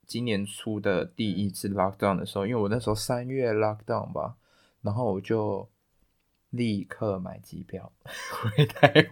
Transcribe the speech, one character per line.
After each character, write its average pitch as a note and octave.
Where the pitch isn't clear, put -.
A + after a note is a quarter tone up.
今 A#2
年 G2+
初 G#2
的 F#2
第 G#2
一 F#2+
次 F#2+
lockdown G2
的 E2+
时 -
候， G2
因 A#2+
为 A2+
我 G2+
那 A2
时 G#2+
候 G#2+
三 B2
月 B2+
lockdown G#2+
吧， D2+
然 G2+
后 A2+
我 F#2+
就 G#2+
立 A#2
刻 G#2
买 F#2
机 F#2
票 -
<laughs> -
回 -
台 -